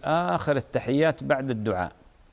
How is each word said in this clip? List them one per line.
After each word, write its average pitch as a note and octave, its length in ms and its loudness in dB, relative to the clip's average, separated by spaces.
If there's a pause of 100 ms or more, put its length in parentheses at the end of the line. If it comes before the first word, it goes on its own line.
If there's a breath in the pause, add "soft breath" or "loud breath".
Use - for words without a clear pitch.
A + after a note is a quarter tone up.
آخر E3 520 0
التحيات C#3 680 0
بعد C3+ 260 0
الدعاء، G#2 420 -2 (400)